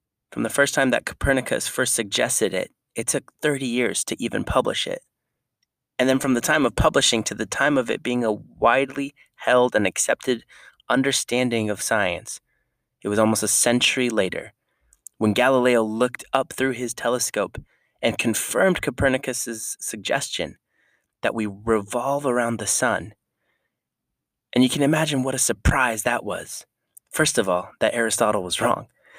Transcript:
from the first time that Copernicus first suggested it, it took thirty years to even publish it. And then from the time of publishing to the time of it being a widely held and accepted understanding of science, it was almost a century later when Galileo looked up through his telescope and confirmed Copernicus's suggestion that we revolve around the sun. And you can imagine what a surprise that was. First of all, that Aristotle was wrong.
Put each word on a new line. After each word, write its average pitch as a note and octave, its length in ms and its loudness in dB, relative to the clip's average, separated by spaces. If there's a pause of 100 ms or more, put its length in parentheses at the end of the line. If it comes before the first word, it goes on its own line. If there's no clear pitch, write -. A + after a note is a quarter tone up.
(320)
from A#2 100 -6
the A2+ 80 -2
first C#3 240 0
time C3+ 160 2
that A#2+ 160 0
Copernicus - 640 -2
first - 260 -2
suggested A2+ 580 -2
it, F#2 200 -4 (240)
it A2+ 100 -6
took - 260 -4 (120)
thirty C3+ 240 0
years A#2+ 380 -2
to - 140 -6
even A2+ 240 -4
publish - 440 0
it. - 160 -6 (960)
And C3 100 2
then C3 80 2
from C3 160 0
the A#2+ 80 0
time D3+ 240 2
of A2+ 100 -2
publishing C3 500 2
to - 100 -6
the A2+ 100 -4
time C#3+ 320 0
of A#2+ 140 0
it - 100 -2
being B2 220 -2
a A2 100 2
widely C3 800 0 (220)
held B2 400 4
and G#2 100 4
accepted - 580 -2 (460)
understanding B2 800 0
of G2+ 100 -4
science, G2 640 -2 (640)
it F#2+ 40 -6
was G#2 120 0
almost A2 240 2
a G#2+ 40 -2
century B2 640 2
later G2+ 440 -2 (640)
when G#2+ 140 2
Galileo B2 500 4
looked A#2 500 -2
up C3 200 -2
through C3+ 180 0
his A#2+ 240 -6
telescope - 640 -2 (400)
and A#2 200 0
confirmed A#2+ 600 0
Copernicus's B2+ 1000 -2
suggestion - 760 -6 (680)
that G#2+ 100 0
we A2 140 -2
revolve A2+ 800 -2
around A#2 320 0
the G2+ 80 -6
sun. A2 440 -2 (1400)
And B2+ 100 6
you B2+ 60 4
can C#3+ 140 0
imagine D3+ 400 2
what C3 100 -2
a C3 60 -4
surprise A#2+ 640 2
that A#2+ 200 0
was. F2 440 -8 (420)
First - 300 2
of G2 100 0
all, F2+ 300 0
that A2 160 2
Aristotle A2 480 0
was F2+ 180 -4
wrong. A#2+ 240 0 (340)